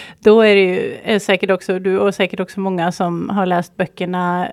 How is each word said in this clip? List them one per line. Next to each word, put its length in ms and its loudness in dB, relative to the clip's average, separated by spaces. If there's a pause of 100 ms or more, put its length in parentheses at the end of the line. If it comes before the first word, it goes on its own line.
(180)
Då 220 6
är 140 6
det 60 6
ju, 340 0 (100)
eh, 140 0
säkert 320 0
också, 280 -2
du 200 -2
och 160 0
säkert 260 -4
också 200 -8
många 320 -2
som 380 -4
har 160 -2
läst 300 -4
böckerna 760 -4